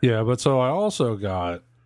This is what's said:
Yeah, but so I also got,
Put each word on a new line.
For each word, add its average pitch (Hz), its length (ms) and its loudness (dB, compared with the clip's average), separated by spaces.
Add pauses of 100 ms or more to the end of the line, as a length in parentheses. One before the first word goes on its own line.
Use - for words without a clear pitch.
Yeah, 113 200 4
but 120 180 0
so 135 200 2
I 127 80 2
also 151 480 -2
got, 90 460 -4 (240)